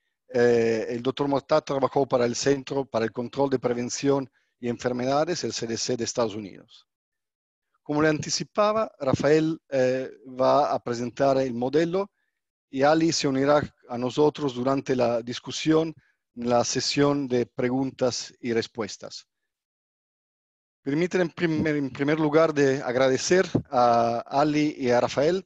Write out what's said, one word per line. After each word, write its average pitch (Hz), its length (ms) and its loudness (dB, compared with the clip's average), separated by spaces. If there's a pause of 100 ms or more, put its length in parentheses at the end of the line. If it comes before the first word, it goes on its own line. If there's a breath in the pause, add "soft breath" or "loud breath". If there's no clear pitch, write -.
(340)
eh, 117 560 4
el 120 120 -6
doctor 135 260 -2
Moqtad 143 360 0
trabajó 135 440 0
para 123 180 2
el 120 100 -2
Centro 139 500 -2
para 113 180 -2
el 113 80 -2
Control 127 380 -4
de 131 100 0
Prevención 123 720 -2 (300)
y 120 100 -6
Enfermedades, 131 760 -2
el 117 80 -4
C - 160 -8
D 113 80 -4
C 123 220 -4
de 113 80 -4
Estados 110 300 -4
Unidos. - 520 -16 (960)
Como 147 200 -2
le 156 60 4
anticipaba, 208 840 -2 (100)
Rafael, 156 600 2 (100)
eh, 131 400 0 (180)
va 131 440 2
a 127 100 -2
presentar 123 580 -2
el 131 160 -2
modelo 165 560 -2 (580)
y 135 140 -4
Ali 160 280 4
se - 160 -2
unirá 139 340 2 (280)
a 120 80 -8
nosotros 139 560 0
durante 131 420 -2
la 120 260 0
discusión 156 720 -2 (420 soft breath)
en 120 120 -6
la 120 160 4
sesión 143 640 0
de 123 200 0
preguntas 127 920 -4
y 117 140 -4
respuestas. 107 720 -6 (1600)
Permiten 170 380 -2
en 170 100 0
primer, 156 440 -2
en 143 140 -4
primer 143 300 -2
lugar 156 340 4
de 143 280 2
agradecer 131 680 2 (200)
a 117 580 2
Ali 151 500 0
y 127 140 0
a 120 100 4
Rafael 151 440 0